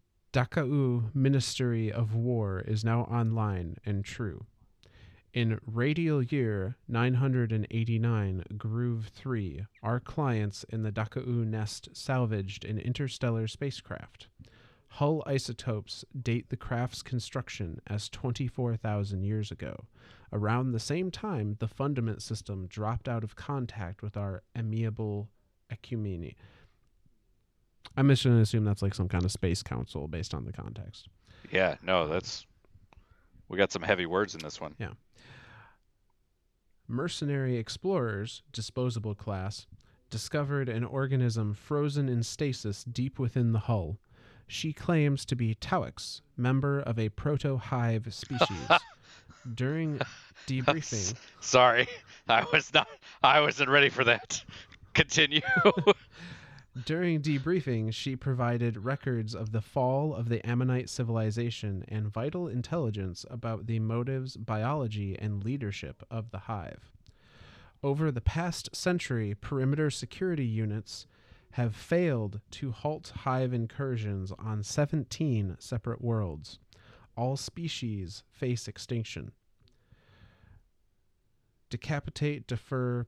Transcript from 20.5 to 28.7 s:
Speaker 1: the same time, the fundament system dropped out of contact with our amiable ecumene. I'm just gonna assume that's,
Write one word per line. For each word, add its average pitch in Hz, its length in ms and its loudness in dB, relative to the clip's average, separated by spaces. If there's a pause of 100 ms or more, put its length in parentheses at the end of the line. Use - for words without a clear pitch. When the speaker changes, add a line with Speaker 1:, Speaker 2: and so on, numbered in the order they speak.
Speaker 1:
the 113 80 0
same 175 320 -2
time, 107 480 -2
the 113 80 0
fundament 127 540 -2
system 98 440 -6
dropped 107 420 -4
out 117 140 -2
of 107 140 -8
contact 113 640 -6
with 107 140 -8
our 98 260 -4 (140)
amiable 110 720 -2 (420)
ecumene. 95 640 -6 (1600)
I'm 139 120 6
just 135 160 6
gonna 120 160 8
assume 107 240 4
that's, 104 180 0